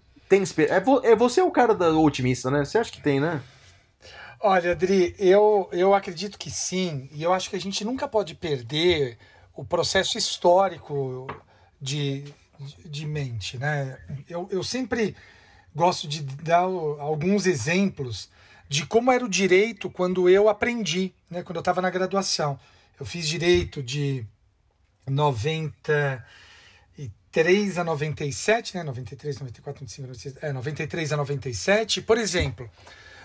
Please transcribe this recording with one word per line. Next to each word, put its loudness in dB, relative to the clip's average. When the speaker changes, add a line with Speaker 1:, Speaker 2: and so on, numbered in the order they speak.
Speaker 1:
Tem 6
espe-, 2
é 4
vo-, 4
é, 8
você 4
é 6
o 4
cara 4
da, 4
otimista, 2
né? 2
Você -2
acha 0
que -16
tem, 2
né? -2
Speaker 2:
Olha, 4
Adri, 2
eu, 6
eu 4
acredito -2
que -12
sim, -4
e -10
eu 2
acho -2
que -10
a -4
gente -6
nunca -4
pode -2
perder 0
o -12
processo 0
histórico 0
de, -4
de, -18
de -10
mente, -6
né? -4
Eu, -8
eu -2
sempre -2
gosto 0
de -8
dar 0
o, -4
alguns 0
exemplos -2
de -4
como 4
era 2
o -4
direito 2
quando 0
eu 8
aprendi, -2
né? -8
Quando -10
eu -6
tava 0
na 0
graduação. -2
Eu -12
fiz -6
direito 2
de -4
noventa -2
e -12
três 2
a 0
noventa -4
e -4
sete, -2
né? -8
Noventa -10
e -16
três, -10
noventa -14
e -20
quatro, -14
noventa -16
e -18
cinco, -14
noventa -16
e -14
seis, -20
é, -6
noventa -8
e -8
três -6
a -2
noventa -4
e -8
sete. 0
Por 2
exemplo, -2